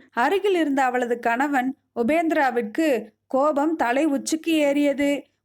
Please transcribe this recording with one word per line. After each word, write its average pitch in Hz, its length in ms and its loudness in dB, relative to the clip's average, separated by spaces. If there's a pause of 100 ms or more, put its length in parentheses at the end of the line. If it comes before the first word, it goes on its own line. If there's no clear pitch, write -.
(140)
அருகில் 370 420 0
இருந்த 294 280 0
அவளது 247 360 -2
கணவன் 254 520 0 (240)
உபேந்திராவிற்கு 285 920 0 (400)
கோபம் 294 480 0
தலை 269 300 0
உச்சிக்கு 311 500 -2
ஏறியது. 285 560 2 (340)